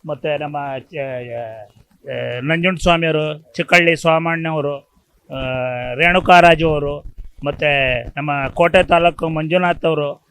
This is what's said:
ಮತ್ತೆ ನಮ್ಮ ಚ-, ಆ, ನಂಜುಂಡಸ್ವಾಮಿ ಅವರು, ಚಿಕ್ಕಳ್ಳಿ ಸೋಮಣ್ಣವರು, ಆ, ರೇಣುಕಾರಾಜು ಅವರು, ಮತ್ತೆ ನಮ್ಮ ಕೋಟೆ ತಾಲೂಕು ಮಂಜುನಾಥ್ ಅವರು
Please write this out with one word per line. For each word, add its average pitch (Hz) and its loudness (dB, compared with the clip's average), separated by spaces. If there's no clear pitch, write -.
ಮತ್ತೆ 147 -4
ನಮ್ಮ 147 -8
ಚ-, 131 -10
ಆ, 120 -12
ನಂಜುಂಡಸ್ವಾಮಿ 165 0
ಅವರು, 151 -4
ಚಿಕ್ಕಳ್ಳಿ 170 4
ಸೋಮಣ್ಣವರು, 160 -2
ಆ, 131 -8
ರೇಣುಕಾರಾಜು 170 6
ಅವರು, 147 -4
ಮತ್ತೆ 139 0
ನಮ್ಮ 143 -4
ಕೋಟೆ 175 4
ತಾಲೂಕು 170 2
ಮಂಜುನಾಥ್ 170 0
ಅವರು 147 -2